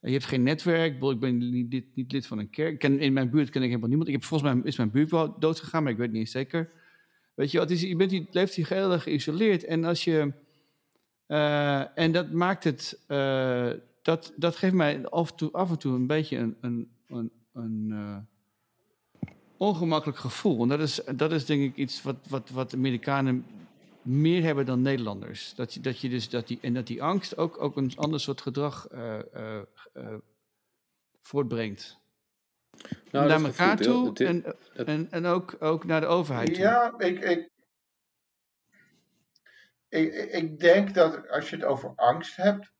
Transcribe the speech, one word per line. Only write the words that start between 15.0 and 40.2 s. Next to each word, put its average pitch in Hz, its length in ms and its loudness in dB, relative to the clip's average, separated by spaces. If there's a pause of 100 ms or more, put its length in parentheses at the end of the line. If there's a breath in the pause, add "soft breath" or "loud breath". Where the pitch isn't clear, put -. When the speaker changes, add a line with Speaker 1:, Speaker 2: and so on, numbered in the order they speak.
Speaker 1:
af 160 240 0
en - 60 -18
toe, 156 140 -2
af 185 180 0
en 165 80 0
toe 131 180 0
een 127 120 0
beetje 151 300 0
een, 113 240 -2
een, 120 300 -6 (160)
een, 113 240 -8 (220)
een, 110 380 -6
eh, 104 260 -8 (1400)
ongemakkelijk 160 600 0
gevoel. 131 420 0
En 117 60 4
dat 143 120 2
is, 156 220 -2 (140)
dat 151 160 2
is 151 140 0
denk 147 180 2
ik 131 120 -4
iets - 260 -6
wat, 135 140 -4 (140)
wat, 131 200 -6
wat 127 240 -6
Amerikanen 131 720 0 (560)
meer 160 420 2
hebben 143 220 2
dan 127 160 0
Nederlanders. 113 720 -4
Dat 120 180 -6
je, - 60 -12
dat 123 200 -6
je 131 100 -4
dus, 120 200 -4
dat 117 180 -4
die, 120 140 -6
en 123 120 -2
dat 123 140 -4
die 120 160 -8
angst 185 340 -2
ook, 165 240 -4
ook 143 160 -4
een 135 180 0
ander 151 240 -2
soort 135 220 -6
gedrag, 139 460 -6
eh, 117 320 -10 (140)
eh, 110 280 -10 (320)
eh, 113 220 -12 (1040)
voortbrengt. 113 800 -4 (1120 loud breath)
Speaker 2:
Nou, 143 160 4
Speaker 1:
Naar 156 120 6
Speaker 2:
dat 151 80 2
Speaker 1:
elkaar 180 300 4
Speaker 2:
gevoel 247 160 4
deel-, 247 100 2
Speaker 1:
toe 247 40 0
Speaker 2:
het 208 100 -6
deel-, - 100 2
Speaker 1:
en, 175 300 -2 (160)
Speaker 2:
het 123 140 -6
Speaker 1:
en, 151 240 -2
en 170 140 -4
ook, 180 340 0
ook 160 260 0
naar 160 160 2
de 160 60 -2
overheid 151 460 0
toe. 180 100 -4
Speaker 3:
Ja, 233 340 4
ik, 180 220 0
ik, 170 300 0 (2500 soft breath)
ik, 160 240 2
ik, - 0 - (180)